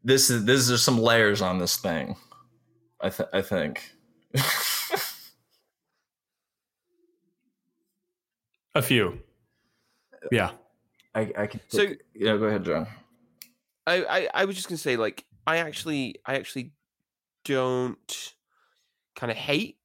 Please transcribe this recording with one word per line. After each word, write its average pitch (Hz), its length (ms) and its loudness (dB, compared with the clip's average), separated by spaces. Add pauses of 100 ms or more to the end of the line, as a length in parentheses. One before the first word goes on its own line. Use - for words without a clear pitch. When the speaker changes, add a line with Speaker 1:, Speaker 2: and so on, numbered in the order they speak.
Speaker 1:
This 131 260 4
is, 117 160 2
this 123 240 4
is 117 140 4
some 123 160 4
layers 110 420 6
on 92 160 0
this 87 200 0
thing." 80 400 -4 (840)
I 92 80 -2
th-, - 240 -6
I 98 80 2
think. 80 540 -4 (400)
<laughs> - 0 - (4000)
Speaker 2:
A 147 80 4
few. 110 340 2 (1120)
Yeah. 101 200 2 (640)
Speaker 1:
I, 110 200 -2
I - 120 -2
can - 220 -12
Speaker 3:
So 214 100 0
Speaker 1:
think, 202 180 0 (160)
yeah, 107 240 0
go 107 80 0
ahead, 104 180 0
John. 82 220 -2 (1000)
Speaker 3:
I, 180 160 2
I, - 320 -2
I 196 100 2
was 196 100 -4
just 185 120 -10
gonna 170 100 -6
say, 131 200 0
like, 110 280 -2 (220)
I 160 100 2
actually, 151 600 -4 (100)
I 131 80 -2
actually - 380 -8 (680)
don't 127 920 -2 (800)
kinda 117 180 -6
hate 147 520 -2